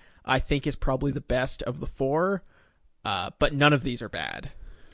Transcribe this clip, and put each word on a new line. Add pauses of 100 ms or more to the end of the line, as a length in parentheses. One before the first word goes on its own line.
(240)
I
think,
is
probably
the
best
of
the
four, (600)
uh,
but
none
of
these
are
bad. (420)